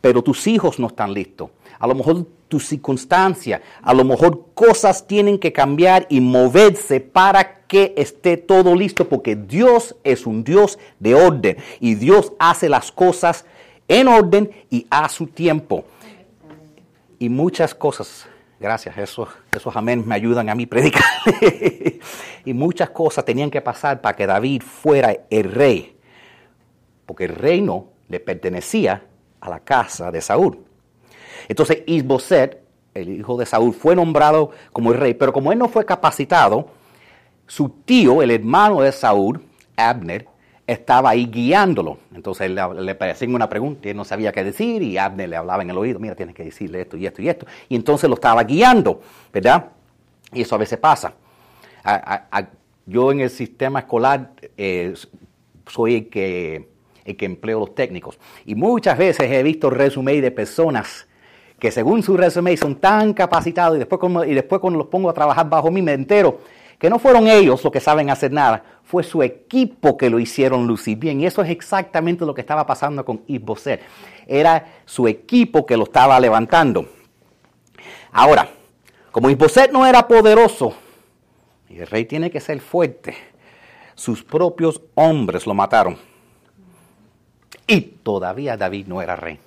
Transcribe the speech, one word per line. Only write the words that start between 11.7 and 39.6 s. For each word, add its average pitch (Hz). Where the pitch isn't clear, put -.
y 117
Dios 147
hace 170
las 135
cosas 180
en 247
orden 208
y 120
a 151
su -
tiempo. 156
Y 123
muchas 147
cosas -
gracias, 104
esos, 101
esos 107
amén 113
me 113
ayudan 113
a 107
mí 120
predicar. 131
<laughs> -
Y 131
muchas 160
cosas 151
tenían 135
que 143
pasar 127
para 104
que 101
David 117
fuera 139
el 104
rey, 120
porque 87
el 82
reino 165
le 87
pertenecía 95
a 92
la 82
casa 104
de 82
Saúl. 147
Entonces -
Isboset, 135
el 95
hijo 120
de 123
Saúl, 117
fue 165
nombrado 156
como 117
el 120
rey, 127
pero 135
como 139
él 226
no 240
fue 220
capacitado, 156
su 143
tío, 160
el 123
hermano 147
de 135
Saúl, 110